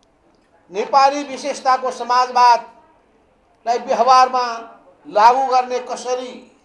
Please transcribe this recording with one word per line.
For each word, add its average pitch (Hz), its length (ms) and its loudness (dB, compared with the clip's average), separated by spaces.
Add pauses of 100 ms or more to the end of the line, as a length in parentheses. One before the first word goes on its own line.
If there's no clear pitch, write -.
(720)
नेपाली 277 520 0
विशेषताको 254 680 -4
समाजवादलाई - 1900 -2
व्यवहारमा 254 680 2 (600)
लागू 233 380 4
गर्ने 247 360 -2
कसरी, 247 520 -8 (320)